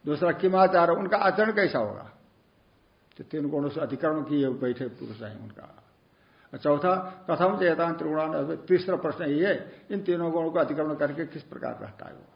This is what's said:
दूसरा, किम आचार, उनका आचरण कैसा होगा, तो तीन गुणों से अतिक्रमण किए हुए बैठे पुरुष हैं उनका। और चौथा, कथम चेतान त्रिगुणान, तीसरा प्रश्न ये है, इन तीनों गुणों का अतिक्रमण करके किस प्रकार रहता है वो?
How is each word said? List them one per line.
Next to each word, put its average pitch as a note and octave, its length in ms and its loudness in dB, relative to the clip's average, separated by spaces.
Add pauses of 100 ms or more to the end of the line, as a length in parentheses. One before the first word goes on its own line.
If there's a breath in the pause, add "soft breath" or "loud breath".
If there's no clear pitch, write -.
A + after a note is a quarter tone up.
दूसरा, D3 260 0
किम F#3 240 2
आचार, F#3 340 6
उनका F#3+ 260 2
आचरण G3+ 360 2
कैसा G3+ 260 2
होगा, G#2 320 -4 (1080)
तो - 60 -16
तीन D3 240 -6
गुणों C#3+ 200 -2
से D3 120 -6
अतिक्रमण D3+ 420 -2
किए C#3+ 240 2
हुए B2+ 120 -2
बैठे B2 300 -2
पुरुष A2 340 -12
हैं G#2+ 200 -14
उनका। - 420 -20 (680 soft breath)
और C3 60 -12
चौथा, D#3 720 0
कथम F3+ 260 2
चेतान E3 400 2
त्रिगुणान, D#3 600 -2
तीसरा F3+ 400 2
प्रश्न D#3+ 280 -4
ये D3+ 220 2
है, F3+ 260 -2 (180 loud breath)
इन G3+ 100 -4
तीनों E3+ 320 0
गुणों D#3+ 180 0
का E3+ 100 0
अतिक्रमण D3+ 340 0
करके D3 320 -2
किस - 160 -14
प्रकार - 380 -10
रहता - 260 -14
है - 60 -16
वो? - 120 -20 (120)